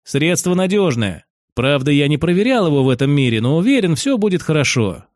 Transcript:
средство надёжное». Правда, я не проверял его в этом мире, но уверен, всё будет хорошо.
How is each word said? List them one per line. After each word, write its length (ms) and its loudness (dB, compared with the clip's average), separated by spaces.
средство 500 -2
надёжное». 720 -2
Правда, 340 0
я 200 2
не 80 0
проверял 500 0
его 160 2
в 60 2
этом 220 0
мире, 280 2
но 180 0
уверен, 380 2
всё 220 -2
будет 260 -2
хорошо. 640 -2